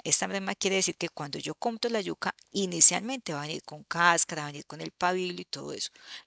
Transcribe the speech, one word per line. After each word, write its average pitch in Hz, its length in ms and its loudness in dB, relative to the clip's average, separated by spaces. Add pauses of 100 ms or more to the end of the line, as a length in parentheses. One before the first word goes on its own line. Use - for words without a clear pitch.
Esta - 240 4
merma 190 260 -4
quiere 190 220 0
decir 185 200 2
que 170 140 -6
cuando 147 300 -10
yo 156 160 -6
compro 233 340 -4
la 220 120 0
yuca, 175 340 -4 (160)
inicialmente 190 800 4
va 143 60 -4
a 147 80 -8
venir 160 160 -8
con - 200 -16
cáscara, 170 600 2
va 147 60 -8
a - 20 -12
venir 143 160 -14
con 151 120 -12
el 165 120 -10
pabilo 180 500 -2
y 175 40 -10
todo 143 280 -10
eso. - 160 -6 (380)